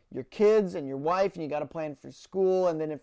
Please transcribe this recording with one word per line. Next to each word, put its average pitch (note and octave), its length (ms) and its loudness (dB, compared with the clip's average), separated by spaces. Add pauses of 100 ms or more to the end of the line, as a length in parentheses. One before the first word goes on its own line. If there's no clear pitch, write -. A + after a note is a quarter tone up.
(100)
your C3 140 -10
kids G#3 500 2
and D3 140 -6
your C3+ 80 -6
wife, F3+ 380 0
and F3 80 -8
you D3 80 -6
gotta D3 160 -4
plan D#3 280 -8
for C3+ 160 -18
school, F#3 580 0
and D#3+ 120 0
then D#3 100 -4
if D3+ 120 -8